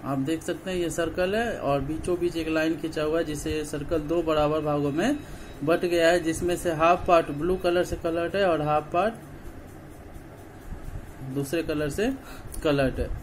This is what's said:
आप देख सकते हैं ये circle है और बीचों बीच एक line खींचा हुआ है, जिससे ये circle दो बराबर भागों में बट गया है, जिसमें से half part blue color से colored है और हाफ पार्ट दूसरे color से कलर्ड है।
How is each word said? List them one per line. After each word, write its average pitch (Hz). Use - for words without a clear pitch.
आप 135
देख 156
सकते 180
हैं 185
ये 170
circle 175
है 226
और 139
बीचों 160
बीच 175
एक 160
line 160
खींचा 156
हुआ 156
है, 165
जिससे 151
ये 151
circle 151
दो 160
बराबर 156
भागों 147
में 226
बट 165
गया 170
है, 175
जिसमें 165
से 170
half 170
part 165
blue 165
color 175
से 170
colored 170
है 196
और 156
हाफ 151
पार्ट 196
दूसरे 143
color 151
से 214
कलर्ड 139
है। 95